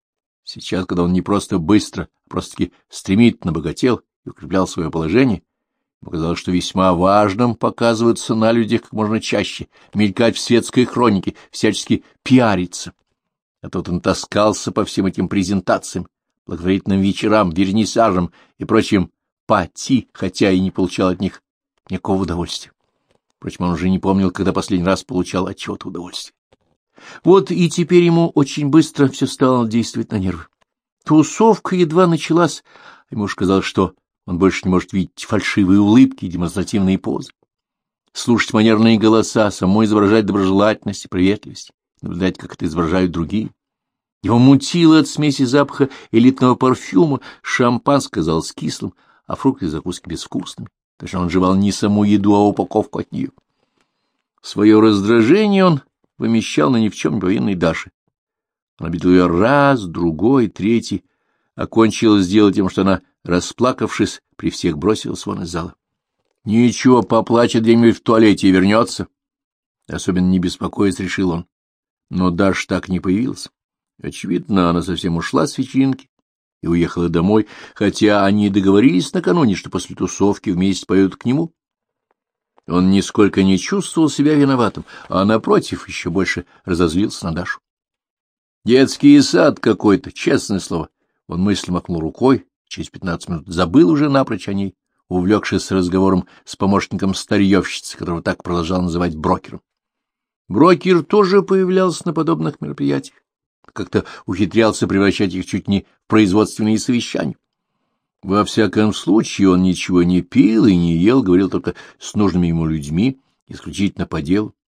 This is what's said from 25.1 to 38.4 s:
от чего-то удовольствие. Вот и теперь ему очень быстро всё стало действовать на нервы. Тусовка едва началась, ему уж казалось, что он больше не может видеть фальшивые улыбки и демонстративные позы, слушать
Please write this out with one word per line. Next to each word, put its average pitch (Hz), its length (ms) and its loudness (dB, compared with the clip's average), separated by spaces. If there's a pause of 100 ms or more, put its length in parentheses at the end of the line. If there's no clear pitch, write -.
от 98 100 -10
чего-то 92 320 -12
удовольствие. 90 460 -14 (920)
Вот 190 260 6
и 170 180 2
теперь 175 360 2
ему 170 240 4
очень 147 400 -2
быстро 143 400 4
всё 135 180 -4
стало 127 400 0
действовать 113 460 -4
на 110 60 -2
нервы. 87 280 -4 (580)
Тусовка 185 720 2
едва 175 300 2
началась, 165 560 0 (480)
ему 107 140 -4
уж 95 100 -6
казалось, 95 300 0
что - 300 -2 (320)
он 90 120 -4
больше 92 260 2
не 95 60 0
может 90 220 0
видеть 95 320 -6
фальшивые 101 560 0
улыбки 117 460 4
и - 20 -8
демонстративные 90 720 -2
позы, - 340 -8 (800)
слушать - 400 0